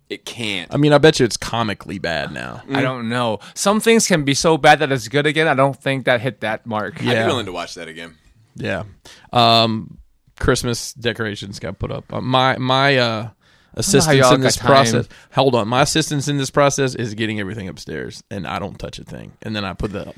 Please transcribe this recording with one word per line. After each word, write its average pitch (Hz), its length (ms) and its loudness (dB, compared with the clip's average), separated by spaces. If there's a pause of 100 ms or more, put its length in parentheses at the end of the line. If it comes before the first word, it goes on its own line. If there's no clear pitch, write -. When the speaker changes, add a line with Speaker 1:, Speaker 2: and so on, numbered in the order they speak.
Speaker 1:
It - 160 -10
can't. 101 480 -6
Speaker 2:
I 127 40 0
mean, 147 160 6
I 147 40 8
bet 156 220 6
you 131 60 6
it's 107 120 -2
comically 104 640 -6
bad 80 320 -4
now. 62 400 -12
Speaker 3:
I - 100 0
don't 123 280 -2
know. 117 300 -2 (140)
Some 208 260 2
things 226 280 4
can 160 160 2
be 139 100 2
so 160 240 2
bad 147 220 6
that 139 120 0
it's 117 160 -2
good 139 200 0
again. 156 200 0
I 151 60 2
don't 135 220 2
think 135 300 -4
that 123 160 2
hit 123 200 -6
that 110 240 -6
mark. 107 320 -4
Speaker 1:
I'd - 40 -14
be 117 60 -4
Speaker 2:
Yeah. 113 200 2
Speaker 1:
willing 123 180 0
to 95 60 -10
watch 87 240 -8
that 85 120 -12
again. 82 280 -14 (400)
Speaker 2:
Yeah. 101 280 -6 (500)
Um, 113 640 2 (420)
Christmas 123 540 -2
decorations 110 680 -6
got - 200 -10
put 104 120 -6
up. - 200 -10
Uh, 110 100 -6
my, 131 360 0
my, 131 400 2
uh, 123 60 4
Speaker 3:
I 117 80 0
don't 110 100 -4
know 113 80 -10 (460)
how - 60 -12
Speaker 2:
assistance 143 360 4
Speaker 3:
y'all 127 160 8
Speaker 2:
in 131 80 2
this - 140 2
Speaker 3:
got - 60 -8
time. 131 100 -2
Speaker 2:
process. 127 360 4 (260)
Hold 135 200 4
on. 110 140 2
My 123 160 2
assistance 151 460 -2
in 147 80 -2
this 135 120 -2
process 139 460 0
is 110 180 -6
getting 107 280 -4
everything 98 260 -8
upstairs, 73 640 -10
and 98 160 -8
I 90 100 -6
don't 92 220 -8
touch - 200 -12
a - 40 -16
thing. 58 300 -16 (100)
And 107 120 -8
then 104 100 -6
I 90 80 -8
put 104 180 -6
the 92 260 -10